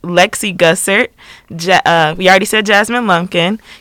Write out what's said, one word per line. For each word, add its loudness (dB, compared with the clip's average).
Lexi 0
Gussert, 0
Ja-, -2
uh, 0
we 0
already 4
said -2
Jasmine 0
Lumpkin, -2